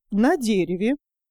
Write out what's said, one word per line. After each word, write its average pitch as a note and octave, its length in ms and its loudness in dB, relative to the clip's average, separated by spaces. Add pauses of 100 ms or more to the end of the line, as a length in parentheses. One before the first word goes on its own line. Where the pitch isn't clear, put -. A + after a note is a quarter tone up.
(100)
на B3 260 2
дереве. G#3+ 600 -2 (340)